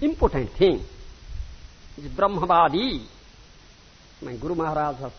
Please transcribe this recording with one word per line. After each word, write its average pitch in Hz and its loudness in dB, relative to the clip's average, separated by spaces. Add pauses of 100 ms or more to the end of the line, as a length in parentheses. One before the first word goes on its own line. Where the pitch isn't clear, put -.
important 185 0
thing. 175 4 (1120)
is 143 -10
Brahmavadi. 170 2 (1160)
My 123 -10
Guru 156 -6
Maharaj 151 -2
has 131 -10